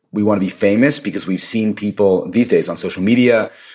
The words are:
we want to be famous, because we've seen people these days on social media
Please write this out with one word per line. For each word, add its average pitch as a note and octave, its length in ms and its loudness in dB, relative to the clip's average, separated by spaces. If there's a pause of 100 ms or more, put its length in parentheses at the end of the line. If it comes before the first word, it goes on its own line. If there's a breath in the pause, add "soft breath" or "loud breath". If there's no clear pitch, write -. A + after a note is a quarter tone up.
(120)
we G#2+ 100 -2
want G#2 180 2
to F#2+ 60 0
be F#2 40 -4
famous, A2+ 500 0
because G2+ 260 -6
we've F#2 140 -4
seen A2 340 -2
people G2+ 560 0
these A#2 180 2
days - 200 2
on E2+ 80 -6
social F#2 260 -8
media A#2 480 2 (240 loud breath)